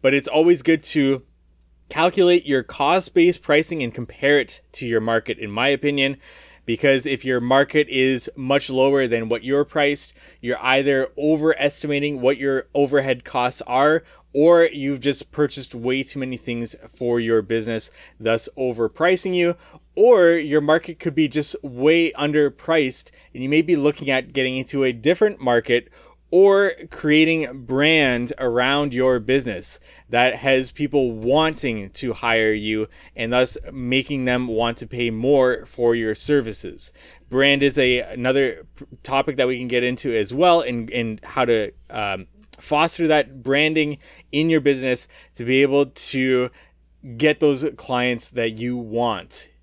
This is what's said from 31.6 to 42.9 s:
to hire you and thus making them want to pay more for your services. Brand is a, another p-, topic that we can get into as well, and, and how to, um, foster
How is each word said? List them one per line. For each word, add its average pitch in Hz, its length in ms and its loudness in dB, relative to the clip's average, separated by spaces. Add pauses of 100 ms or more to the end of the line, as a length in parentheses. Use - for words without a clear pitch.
to 120 240 -8
hire 113 400 0
you 107 340 -2 (300)
and 117 160 -6
thus 127 240 0 (160)
making 131 540 -2
them 123 200 -2
want 117 300 -2
to 117 100 -14
pay 120 240 -4
more 127 540 2
for 120 300 0
your 110 200 -2
services. 113 800 -4 (380)
Brand 139 320 2
is 143 160 2
a, 127 220 2
another 123 640 -2 (100)
p-, 143 80 -20 (180)
topic 135 360 -2
that 127 100 2
we 127 80 -2
can 123 120 -10
get 123 140 0
into 123 320 -4
as 107 200 -2
well, 170 260 4
and, 117 320 -6
and 113 320 -6
how 131 220 -2
to, 110 260 0 (160)
um, 98 380 -8 (320)
foster 160 480 -2